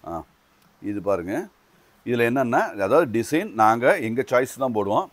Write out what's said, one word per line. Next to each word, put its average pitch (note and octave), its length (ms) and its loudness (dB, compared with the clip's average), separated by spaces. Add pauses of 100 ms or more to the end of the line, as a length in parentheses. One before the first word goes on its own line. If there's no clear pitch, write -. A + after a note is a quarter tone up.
ஆ, E2 180 -10 (580)
இது G2+ 200 -6
பாருங்க. G2 460 -4 (580)
இதுல - 20 -6
என்னன்னா, A#2+ 720 0
அதாவது A#2 380 2
டிசைன் D3 340 -2
நாங்க A#2 460 4
எங்க A#2 280 -4
சாய்ஸ் B2+ 300 0
தான் B2+ 180 -2
போடுவோம். G#2+ 380 0